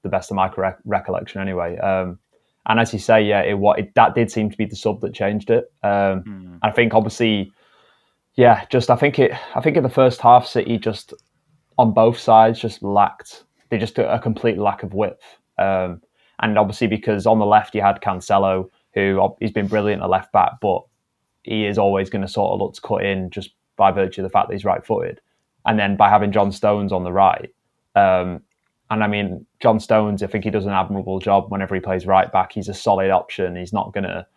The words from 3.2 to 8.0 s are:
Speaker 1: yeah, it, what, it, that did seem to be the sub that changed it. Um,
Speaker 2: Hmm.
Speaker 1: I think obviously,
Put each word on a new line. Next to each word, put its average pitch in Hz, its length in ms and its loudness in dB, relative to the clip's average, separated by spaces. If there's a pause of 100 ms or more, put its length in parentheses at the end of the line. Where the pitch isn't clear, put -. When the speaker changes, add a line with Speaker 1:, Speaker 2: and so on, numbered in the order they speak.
Speaker 1:
yeah, 104 200 2
it, 101 160 -2
what, 104 220 2
it, 98 140 -10
that - 200 4
did 117 160 0
seem 107 200 -2
to - 60 -14
be 110 80 -4
the 101 120 -8
sub 104 240 -4
that - 120 -8
changed 104 380 -4
it. 120 200 0 (120)
Um, 101 400 0
Speaker 2:
Hmm. 92 400 -18
Speaker 1:
I 107 80 0
think 117 240 2
obviously, 107 580 0 (840)